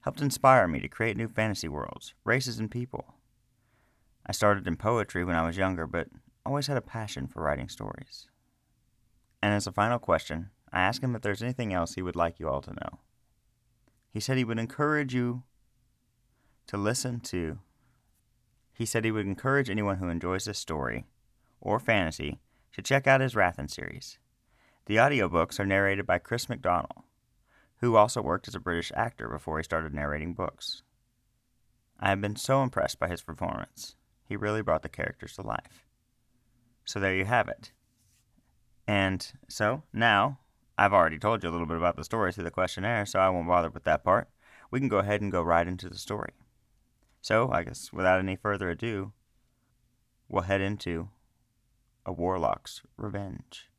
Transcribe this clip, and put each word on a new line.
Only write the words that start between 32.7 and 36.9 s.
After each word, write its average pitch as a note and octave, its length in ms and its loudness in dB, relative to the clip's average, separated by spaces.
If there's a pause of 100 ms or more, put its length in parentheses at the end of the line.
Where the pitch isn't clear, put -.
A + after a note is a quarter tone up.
by - 80 -4
his F2 160 -6
performance. - 720 -10 (300)
He G#2+ 100 -10
really G#2 280 -2
brought D#2+ 200 0
the - 60 -12
characters - 460 -10
to - 80 -14
life. - 440 -10 (1000)
So - 140 -6